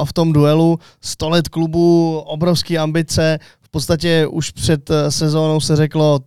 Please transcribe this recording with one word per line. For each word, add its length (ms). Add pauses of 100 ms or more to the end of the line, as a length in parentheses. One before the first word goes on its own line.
v 80
tom 200
duelu, 460 (220)
sto 280
let 200
klubu, 760
obrovský 520
ambice, 640 (220)
v 80
podstatě 580
už 240
před, 380
eh, 220
sezónou 480
se 160
řeklo 500